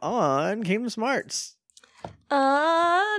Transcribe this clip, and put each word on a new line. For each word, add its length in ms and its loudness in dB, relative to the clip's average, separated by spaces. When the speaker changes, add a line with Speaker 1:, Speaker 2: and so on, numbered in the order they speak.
Speaker 1:
on 600 0
Kingdom 280 -2
Smarts? 640 -6
Speaker 2:
Uh, 680 2